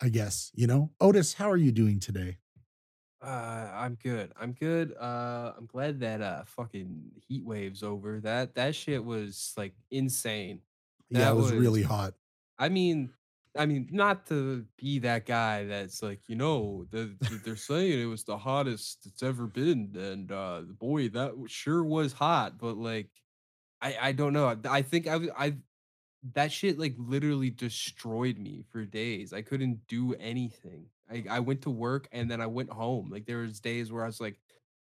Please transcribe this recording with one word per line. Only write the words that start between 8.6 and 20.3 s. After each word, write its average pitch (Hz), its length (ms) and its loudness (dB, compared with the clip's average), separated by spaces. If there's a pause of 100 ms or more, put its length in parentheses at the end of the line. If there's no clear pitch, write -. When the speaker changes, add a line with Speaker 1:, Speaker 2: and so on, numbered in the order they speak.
Speaker 2:
shit 139 300 -2
was, 107 500 -6
like, 98 200 -6 (140)
insane. 110 720 -2 (480)
Speaker 1:
Yeah, 120 160 6
Speaker 2:
That 110 60 6
Speaker 1:
it 113 40 6
was 110 160 6
Speaker 2:
was, - 20 2
Speaker 1:
really 113 300 6
hot. 98 320 0 (420)
Speaker 2:
I 139 120 2
mean, 170 440 2 (420)
I 151 120 4
mean, 139 240 2
not 202 360 4
to 135 380 -2 (120)
be 139 220 -2
that 117 280 2
guy 110 380 2
that's 101 360 -6
like, 101 260 -6
you 113 80 -6
know, 110 540 0
the, 110 300 -6
the, 113 240 0
they're 113 120 -6
Speaker 3:
<laughs> - 0 -
Speaker 2:
saying 156 460 2
it 117 40 0
was 113 180 -4
the 120 140 -4
hottest 131 680 -2
it's - 160 -18
ever 127 260 -2
been, 113 480 2
and, 95 360 -8